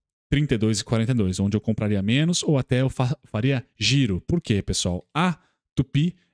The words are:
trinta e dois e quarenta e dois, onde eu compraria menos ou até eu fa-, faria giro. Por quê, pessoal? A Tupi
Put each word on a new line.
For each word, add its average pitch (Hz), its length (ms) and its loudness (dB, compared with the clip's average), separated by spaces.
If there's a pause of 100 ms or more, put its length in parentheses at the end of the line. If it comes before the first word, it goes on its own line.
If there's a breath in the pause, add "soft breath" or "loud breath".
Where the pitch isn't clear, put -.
(300)
trinta 143 240 0
e 117 60 0
dois 107 220 0
e - 20 -6
quarenta 113 280 0
e 127 40 0
dois, 95 240 0
onde 98 180 2
eu 101 40 0
compraria 104 420 -2
menos 147 400 0
ou 143 160 2
até 123 220 0
eu 131 80 2
fa-, 123 340 -2
faria 123 420 -2 (100)
giro. 107 460 0
Por 175 180 -2
quê, 101 220 0
pessoal? - 500 -4
A 170 280 -2 (340 soft breath)
Tupi 147 420 0 (180)